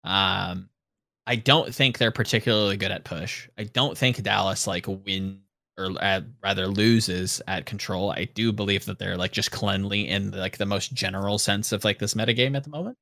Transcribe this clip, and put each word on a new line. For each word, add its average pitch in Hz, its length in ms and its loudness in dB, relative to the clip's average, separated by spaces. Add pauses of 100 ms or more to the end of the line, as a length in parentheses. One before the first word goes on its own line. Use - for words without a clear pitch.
Um, 92 640 0 (560)
I 120 100 2
don't 135 380 4
think 131 240 2
they're 113 120 4
particularly 107 680 2
good 98 120 -2
at 95 140 -6
push. - 440 -8 (100)
I 107 60 -6
don't 127 340 -2
think 127 240 2
Dallas, 98 440 0
like, 92 220 -4
win 98 540 -6 (360)
or, 95 120 -4 (120)
uh, 95 180 2 (220)
rather 98 240 0
loses 98 800 4
at 92 200 -4
control. 98 440 -4
I - 140 -2
do 113 280 0
believe 101 340 0
that 92 120 -6
they're, 95 180 -4
like, 90 160 -2
just - 200 -2
cleanly 101 560 0
in, 98 240 -2
like, 98 260 -6
the 120 80 0
most 101 280 -2
general 101 440 -2
sense 101 340 0
of, 101 120 -2
like, 104 140 2
this 101 160 -2
metagame 120 420 2
at 139 80 -4
the 151 60 -14
moment. 180 320 -8